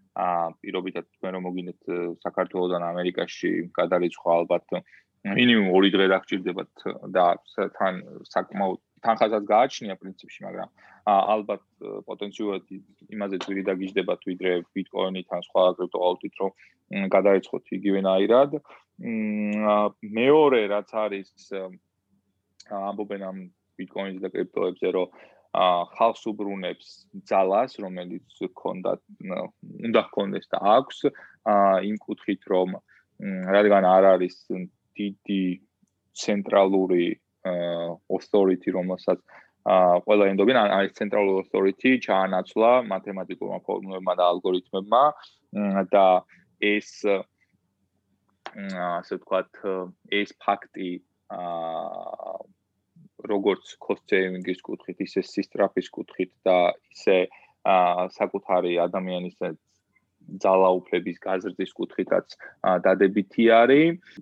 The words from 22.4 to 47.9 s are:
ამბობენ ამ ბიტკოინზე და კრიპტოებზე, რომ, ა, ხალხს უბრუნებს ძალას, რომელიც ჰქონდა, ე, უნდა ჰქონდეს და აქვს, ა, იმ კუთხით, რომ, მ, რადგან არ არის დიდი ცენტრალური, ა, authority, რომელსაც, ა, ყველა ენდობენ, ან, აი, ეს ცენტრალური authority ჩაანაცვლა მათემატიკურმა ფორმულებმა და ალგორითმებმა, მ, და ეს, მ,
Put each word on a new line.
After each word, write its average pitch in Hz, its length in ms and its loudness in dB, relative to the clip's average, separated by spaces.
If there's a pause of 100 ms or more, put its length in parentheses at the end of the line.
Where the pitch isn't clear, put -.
ამბობენ 101 560 -8
ამ 95 160 -10 (360)
ბიტკოინზე 95 460 -10
და 95 100 -8
კრიპტოებზე, 92 580 -4
რომ, 90 200 -2 (420)
ა, 92 140 0 (220)
ხალხს - 380 0
უბრუნებს 101 640 -8 (320)
ძალას, 98 580 0
რომელიც 90 480 -12 (140)
ჰქონდა, 92 580 -6 (220)
ე, 92 260 -8 (300)
უნდა 113 260 0
ჰქონდეს 98 440 -6
და - 120 -4 (100)
აქვს, 127 300 4 (420)
ა, 107 140 2 (240)
იმ 104 180 -4
კუთხით, - 480 -8
რომ, 92 320 0 (440)
მ, 95 260 -6
რადგან 101 380 6
არ 92 240 6
არის 92 280 2 (540)
დიდი 101 520 -6 (760)
ცენტრალური, 95 960 2 (260)
ა, 92 120 -6 (520)
authority, 95 680 0
რომელსაც, 90 500 -4 (400)
ა, 101 140 0 (240)
ყველა 104 300 2
ენდობენ, 101 300 2
ან, 104 120 2
აი, 98 200 0
ეს - 60 -20
ცენტრალური 101 460 0
authority 98 560 0
ჩაანაცვლა 95 720 0 (120)
მათემატიკურმა 98 800 -8
ფორმულებმა 95 540 -6
და 90 100 2
ალგორითმებმა, 95 800 0 (460)
მ, 98 360 -2
და 98 220 4 (540)
ეს, 104 300 -2 (120)
მ, - 1700 -10 (200)